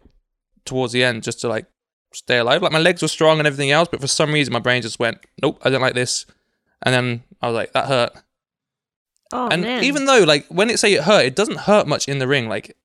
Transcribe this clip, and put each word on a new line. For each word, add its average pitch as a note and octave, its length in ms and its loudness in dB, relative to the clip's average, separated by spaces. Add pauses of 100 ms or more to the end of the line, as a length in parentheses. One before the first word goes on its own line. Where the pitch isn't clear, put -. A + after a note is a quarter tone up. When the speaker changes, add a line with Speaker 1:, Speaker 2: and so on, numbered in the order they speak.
(640)
Speaker 1:
towards C3 280 -4
the B2 100 2
end A#2 200 -2
just - 180 -8
to, A#2+ 60 -4
like, A2 180 -6 (480)
stay - 240 -2
alive. A#2+ 240 0
Like, D#3+ 120 -2
my D#3+ 60 0
legs F3 220 0
were D#3 60 0
strong D#3 320 2
and D3+ 80 0
everything C#3 240 -2
else, E3 180 2
but - 120 -8
for C#3 60 -6
some D3+ 240 0
reason C#3+ 220 0
my A#2+ 60 -2
brain B2 240 0
just A2+ 160 -10
went, A#2 180 -2 (240)
"Nope, D3+ 240 -2
I C#3 60 2
don't C3 100 0
like B2+ 140 0
this." - 300 -4 (580)
And B2+ 100 0
then B2 300 -2 (180)
I A#2+ 60 -4
was A#2 80 -2
like, - 180 -4
"That C3 140 -2
hurt." B2 240 0 (1200)
Speaker 2:
Oh, B3 180 -4
Speaker 1:
And F3 140 0
Speaker 2:
man. A#3+ 200 -4
Speaker 1:
even C#4 220 -2
though, C4 180 6
like, D3+ 240 2
when G3+ 220 0
it - 100 -2
say A3+ 140 2
it D3+ 100 0
hurt, E3+ 220 4
it C3 100 -2
doesn't G#3+ 260 -2
hurt G3 260 2
much C#3+ 200 -2
in C#3 120 -4
the B2+ 80 -2
ring. C3 200 0
Like, A2 380 -8